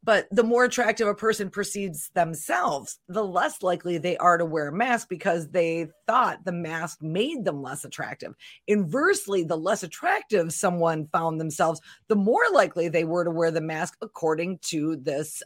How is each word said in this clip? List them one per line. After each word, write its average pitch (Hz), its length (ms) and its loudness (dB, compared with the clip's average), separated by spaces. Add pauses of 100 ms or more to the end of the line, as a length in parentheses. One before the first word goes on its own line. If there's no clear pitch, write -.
But 208 280 2
the 226 120 4
more 240 200 4
attractive 226 440 2
a 208 80 2
person 214 340 0
perceives 180 640 -6
themselves, 165 840 -2 (100)
the 208 160 -2
less 180 360 -2
likely 175 360 0
they 165 200 -2
are 175 200 6
to 170 80 2
wear 156 240 -2
a - 40 -8
mask 233 360 0
because 170 400 -2
they 165 380 0 (180)
thought 226 400 2
the 185 80 -4
mask 165 480 -6
made 214 420 -2
them 147 180 -2
less 135 220 -10
attractive. - 500 -12 (340)
Inversely, 202 760 2
the 165 140 -2
less 185 260 -2
attractive 208 720 0
someone 165 580 0
found 165 300 -2
themselves, 160 400 0 (260)
the 220 80 2
more 226 280 4 (100)
likely 180 340 4
they 165 160 2
were 170 220 0
to 170 60 0
wear 165 200 2
the 165 80 0
mask, 160 420 -6
according 170 580 -2
to 160 360 -2
this, 147 500 -6